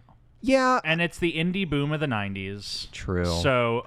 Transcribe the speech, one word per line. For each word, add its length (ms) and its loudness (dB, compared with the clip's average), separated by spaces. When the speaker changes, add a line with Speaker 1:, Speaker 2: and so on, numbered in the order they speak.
Speaker 1:
Yeah. 440 4
Speaker 2:
And 180 0
it's 160 -2
the 160 0
indie 340 0
boom 240 0
of 80 -2
the 80 0
nineties. 840 -6
Speaker 1:
True. 340 0
Speaker 2:
So 600 2